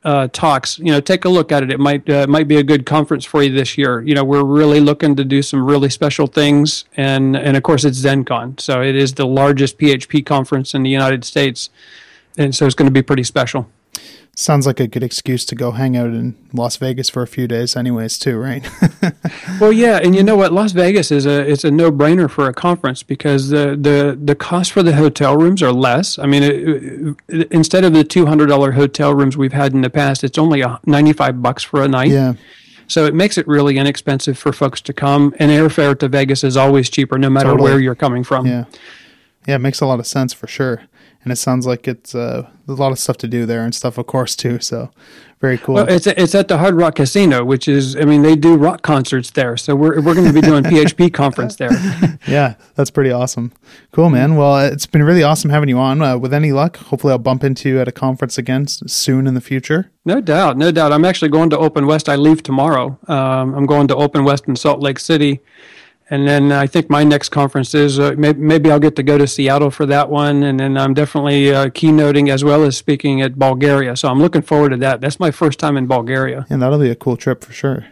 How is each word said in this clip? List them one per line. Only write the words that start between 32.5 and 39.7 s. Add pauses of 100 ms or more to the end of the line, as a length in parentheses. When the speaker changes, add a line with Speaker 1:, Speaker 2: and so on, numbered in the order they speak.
Speaker 1:
So
it
makes
it
really
inexpensive
for
folks
to
come.
And
airfare
to
Vegas
is
always
cheaper,
no
matter
Speaker 2:
Totally.
Speaker 1:
where
you're
coming
from.
Speaker 2:
Yeah. (840)
Yeah,
it
makes